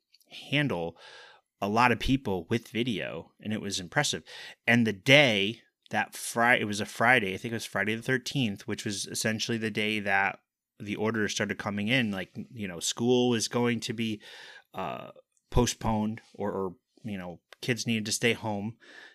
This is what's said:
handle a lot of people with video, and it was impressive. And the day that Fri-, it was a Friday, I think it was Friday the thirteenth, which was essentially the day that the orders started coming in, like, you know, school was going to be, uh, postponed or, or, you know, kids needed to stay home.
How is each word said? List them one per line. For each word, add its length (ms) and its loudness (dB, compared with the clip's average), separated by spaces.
handle 460 0
a 80 0
lot 240 6
of 60 2
people 500 0
with 200 0
video, 720 -4
and 120 -6
it 80 -4
was 200 -4
impressive. 420 -2
And 200 6
the 60 2
day 680 4
that 240 -2
Fri-, 460 2
it 60 -2
was 140 -2
a 60 -4
Friday, 480 4
I 20 -6
think 160 -8
it 40 -2
was 80 -6
Friday 300 -2
the 80 -6
thirteenth, 640 -2
which 180 -6
was 220 -4
essentially 520 -2
the 120 -4
day 300 -2
that 380 2
the 180 -6
orders 360 0
started 260 -2
coming 300 -4
in, 220 2
like, 200 -6
you 160 -8
know, 100 -8
school 520 2
was 180 0
going 320 0
to 120 -6
be, 280 -4
uh, 380 -8
postponed 720 0
or, 160 -4
or, 240 -4
you 160 -8
know, 220 -12
kids 260 -2
needed 200 0
to 60 -4
stay 200 2
home. 440 -4